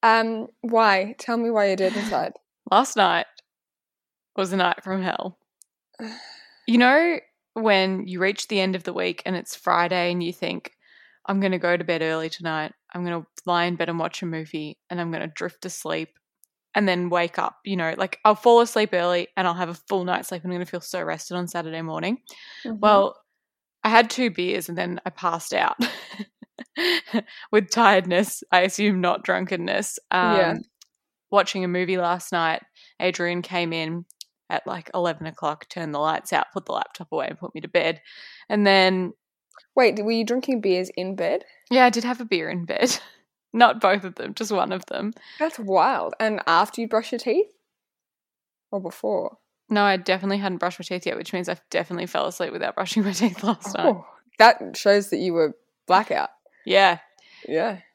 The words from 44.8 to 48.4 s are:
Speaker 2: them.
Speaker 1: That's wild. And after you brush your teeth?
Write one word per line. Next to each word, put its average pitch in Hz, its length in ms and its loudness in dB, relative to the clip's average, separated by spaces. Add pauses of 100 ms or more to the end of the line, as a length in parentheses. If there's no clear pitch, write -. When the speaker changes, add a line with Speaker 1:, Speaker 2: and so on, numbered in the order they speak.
Speaker 2:
them. - 260 -6 (260)
Speaker 1:
That's 311 200 -4
wild. 196 640 0
And 214 260 -2
after 185 340 2
you 226 80 -4
brush 220 240 0
your 240 60 -4
teeth? 254 280 0 (1300)